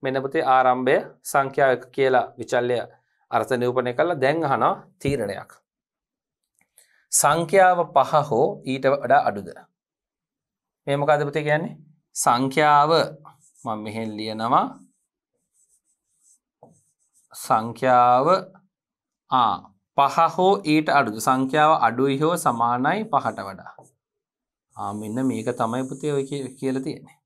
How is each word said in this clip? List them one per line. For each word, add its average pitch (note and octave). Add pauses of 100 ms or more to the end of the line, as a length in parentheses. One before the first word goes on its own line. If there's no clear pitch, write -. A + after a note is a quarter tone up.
මෙන්න C3+
පුතේ C3+
ආරම්භය B2+ (260)
සංඛ්‍යාව C3+
එක B2
කියලා C3 (100)
විචල්්‍ය B2 (540)
අර්ථ A2+
නිරූපණය B2
කළා. D#3+
දැන් D#3
අහනවා C#3 (240)
තීරණයක්. A#2+ (1600)
සංඛ්‍යාව F3 (140)
පහ C3+ (120)
හෝ C3+ (180)
ඊට C3
වඩා C#3
අඩුද? G2+ (1400)
මේ C#3
මොකද්ද D3
පුතේ D3
කියන්නේ? D3+ (380)
සංඛ්‍යාව C#3+ (720)
මම A2+
මෙහෙන් A2
ලියනවා. A2+ (2750)
සංඛ්‍යාව, B2 (1040)
ආ, A#2+ (440)
පහ C#3 (120)
හෝ F#3 (120)
ඊට D#3
අඩුද? C3
සංඛ්‍යාව C3+ (100)
අඩුයි B2+
හෝ D#3+
සමානයි B2+
පහට A#2
වඩා. G2 (1040)
ආ, G2+
මෙන්න G#2+
මේක A#2+
තමයි A#2+
පුතේ D3
ඔය C#3
කිය-, C#3
කියලා C3
තියෙන්නේ. -